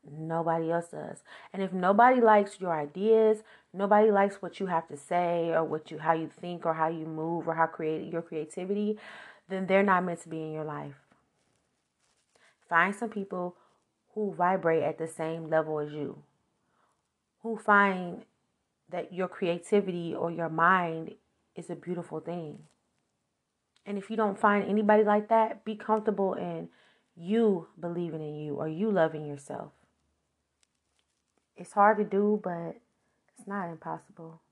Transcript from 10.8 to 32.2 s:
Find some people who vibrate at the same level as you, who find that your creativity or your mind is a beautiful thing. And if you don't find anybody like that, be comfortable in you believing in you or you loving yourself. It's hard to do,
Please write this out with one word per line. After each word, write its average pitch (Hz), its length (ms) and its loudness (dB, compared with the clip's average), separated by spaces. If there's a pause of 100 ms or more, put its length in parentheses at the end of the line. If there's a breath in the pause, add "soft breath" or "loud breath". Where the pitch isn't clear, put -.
Find 185 260 4
some 226 140 -6
people 190 460 -6 (580 soft breath)
who 208 200 -4
vibrate 165 500 2
at 160 140 -2
the 165 100 -6
same 160 420 -8
level 156 300 0
as 151 120 -8
you, 147 300 -10 (1200)
who 226 160 -6
find 196 680 2 (680)
that 175 240 -8
your 180 140 -4
creativity 175 880 0
or 170 180 -4
your 165 180 -4
mind 165 680 2 (400)
is 170 140 -14
a 170 60 -6
beautiful 165 440 -8
thing. 165 400 -10 (1300)
And 202 120 -8
if 196 120 -12
you 220 60 -8
don't 208 220 0
find 202 320 4
anybody 214 340 6
like 208 260 2
that, 226 360 2
be 220 100 -6
comfortable 214 600 -2
in 170 340 -8 (460 soft breath)
you 190 520 0 (120)
believing 170 420 -6
in 151 140 -10
you 151 200 -8
or 156 120 -4
you 185 240 -2
loving 156 340 2
yourself. 143 460 -12 (1800)
It's - 180 -18
hard 208 240 6
to 208 60 0
do, 208 380 2